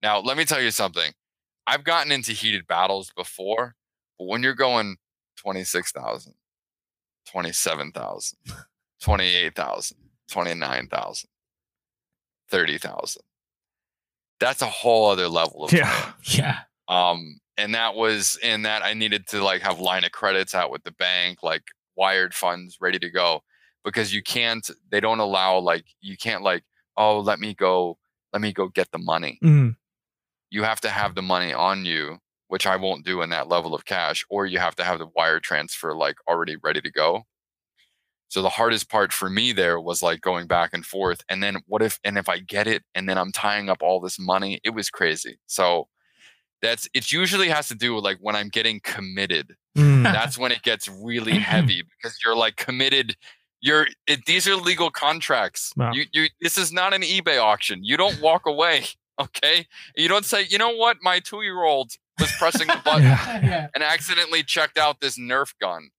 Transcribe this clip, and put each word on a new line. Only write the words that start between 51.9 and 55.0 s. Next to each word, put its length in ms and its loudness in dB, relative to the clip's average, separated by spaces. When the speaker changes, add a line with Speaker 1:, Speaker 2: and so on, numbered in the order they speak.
Speaker 1:
you're, 100 2
like, 220 0
committed. 580 0
You're, 260 4
it, 180 0
these 240 2
are 80 4
legal 340 0
contracts. 880 -2